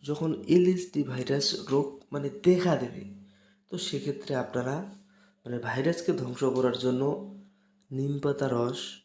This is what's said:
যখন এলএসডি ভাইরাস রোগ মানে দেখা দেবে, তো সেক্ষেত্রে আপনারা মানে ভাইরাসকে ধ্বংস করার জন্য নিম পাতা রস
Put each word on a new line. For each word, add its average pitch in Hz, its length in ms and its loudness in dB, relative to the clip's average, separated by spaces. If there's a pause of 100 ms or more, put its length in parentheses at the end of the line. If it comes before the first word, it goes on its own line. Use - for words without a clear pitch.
যখন 156 460 -2
এলএসডি 180 540 4
ভাইরাস 127 520 0 (160)
রোগ 139 320 0 (100)
মানে 143 180 -4 (120)
দেখা 175 340 6
দেবে, 120 280 -6 (680)
তো 175 80 -6
সেক্ষেত্রে 143 580 -4
আপনারা 131 600 -4 (480)
মানে 120 140 -6
ভাইরাসকে 131 540 0
ধ্বংস 123 320 -2
করার 127 340 2
জন্য 127 560 0 (560)
নিম 139 280 -2
পাতা 139 340 0
রস 120 260 0 (260)